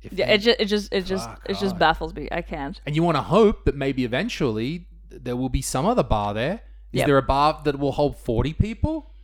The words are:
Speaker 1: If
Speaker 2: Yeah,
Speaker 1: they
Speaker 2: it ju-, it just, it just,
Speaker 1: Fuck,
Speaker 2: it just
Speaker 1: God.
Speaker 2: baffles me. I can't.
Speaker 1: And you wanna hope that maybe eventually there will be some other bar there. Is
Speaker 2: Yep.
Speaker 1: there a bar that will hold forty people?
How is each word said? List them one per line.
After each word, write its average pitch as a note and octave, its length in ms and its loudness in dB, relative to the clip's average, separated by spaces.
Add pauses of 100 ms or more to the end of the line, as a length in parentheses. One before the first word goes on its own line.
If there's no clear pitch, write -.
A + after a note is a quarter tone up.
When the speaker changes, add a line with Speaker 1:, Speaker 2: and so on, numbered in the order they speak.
Speaker 1:
If - 120 -14
Speaker 2:
Yeah, F#3 140 -2
Speaker 1:
they G#3 60 4
Speaker 2:
it G#3+ 60 4
ju-, A3+ 200 4
it A3 60 0
just, G3+ 280 -2
it F#3+ 120 0
just, F#3+ 240 -4
Speaker 1:
Fuck, - 200 -16
Speaker 2:
it G3 100 -2
just F#3+ 160 -2
Speaker 1:
God. F3 40 -8
Speaker 2:
baffles D#3+ 360 2
me. D3 160 -8
I E3+ 100 -4
can't. D3+ 460 -10
Speaker 1:
And D3 80 -2
you D#3+ 80 4
wanna D#3 180 2
hope G3+ 440 4
that C3+ 100 0
maybe C3+ 280 0
eventually C3+ 840 -2 (220)
there B2 260 -8
will B2+ 140 -2
be C3+ 120 -2
some C3+ 240 -2
other A3 180 2
bar G#2 300 0
there. C#3 280 -2 (320)
Is B2 60 0
Speaker 2:
Yep. B2+ 80 2
Speaker 1:
there C#3 100 6
a C3+ 60 6
bar D3 420 2
that C#3+ 120 0
will C#3 140 0
hold C#3+ 240 0
forty B2 380 -2
people? C#4 580 -2 (120)